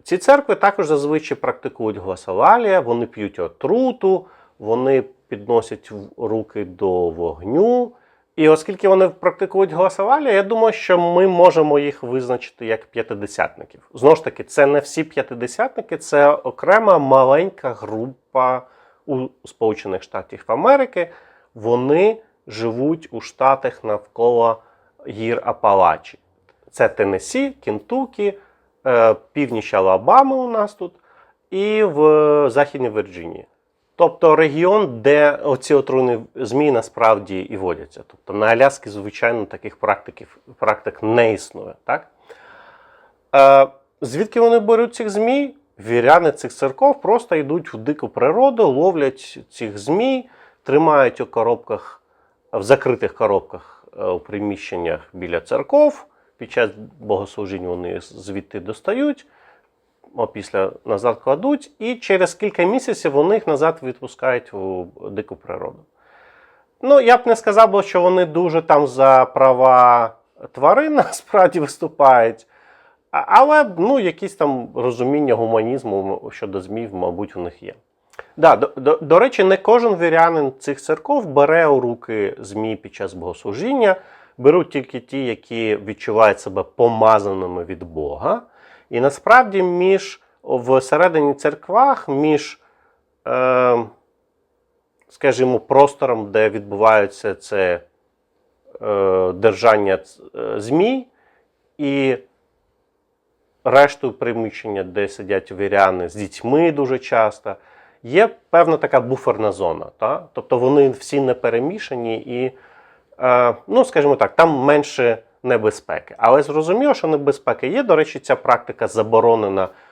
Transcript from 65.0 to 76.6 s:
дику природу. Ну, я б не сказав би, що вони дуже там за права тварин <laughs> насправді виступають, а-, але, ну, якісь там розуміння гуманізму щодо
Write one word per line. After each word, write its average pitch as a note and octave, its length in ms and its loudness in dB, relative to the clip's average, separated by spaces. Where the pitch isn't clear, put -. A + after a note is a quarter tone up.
дику G2+ 260 -12
природу. - 420 -12
Ну, C4+ 180 6
я A#3+ 160 6
б A#3+ 100 0
не A#3 100 2
сказав A3 340 2
би, G3 120 0
що F#3 180 0
вони F3+ 240 4
дуже D#3+ 380 -2
там D3 240 4
за C3 380 6
права B2+ 920 4
тварин A#3 420 2
<laughs> - 0 -
насправді - 640 2
виступають, C3 840 2
а-, D3 160 -4
але, C#4 520 4
ну, B3 220 0
якісь F3+ 360 -6
там C3+ 380 -2
розуміння B2 600 0
гуманізму A2+ 1000 -4
щодо G2 280 -10